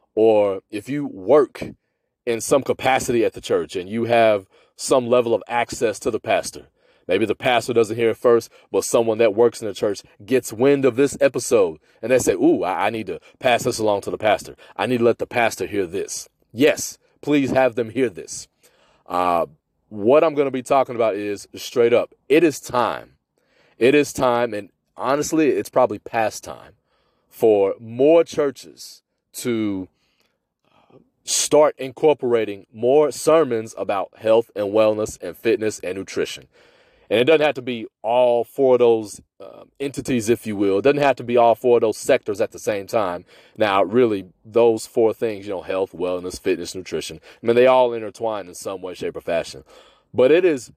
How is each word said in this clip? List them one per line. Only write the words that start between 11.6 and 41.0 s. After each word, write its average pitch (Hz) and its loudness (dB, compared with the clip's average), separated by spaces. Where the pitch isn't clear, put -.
and 113 -4
they 127 4
say, 113 0
"Ooh, 123 2
I, 90 -2
I - -2
need 110 -8
to 85 -10
pass 120 0
this 113 -4
along 104 0
to 101 -8
the 90 -6
pastor. 90 -2
I 98 -2
need 123 -2
to 117 0
let 117 2
the - -8
pastor 113 -2
hear 98 -4
this." - -10
Yes, - 0
please 143 0
have 127 2
them 113 -4
hear 120 -2
this. - -14
Uh, 87 0
what 113 2
I'm 156 0
gonna 139 -2
be 127 -8
talking 131 0
about 110 0
is 104 -8
straight 120 2
up, 98 0
it 160 4
is 151 0
time. 101 -4
It 131 4
is 147 2
time, 120 0
and 101 -12
honestly, 143 0
it's 104 -4
probably 107 0
past - -4
time 67 -18
for 101 2
more 135 2
churches 139 -8
to 104 -4
start - 2
incorporating 120 0
more 131 2
sermons 127 0
about 98 -6
health 110 2
and 101 -4
wellness 107 0
and 87 -12
fitness 107 -2
and 92 -8
nutrition. 87 -8
And 104 2
it 127 2
doesn't 151 4
have 139 -2
to 131 -12
be 120 -8
all 120 2
four 131 2
of 120 0
those, 113 2
uh, - -20
entities, 131 -4
if 117 0
you 107 -6
will. 98 0
It - 0
doesn't 143 2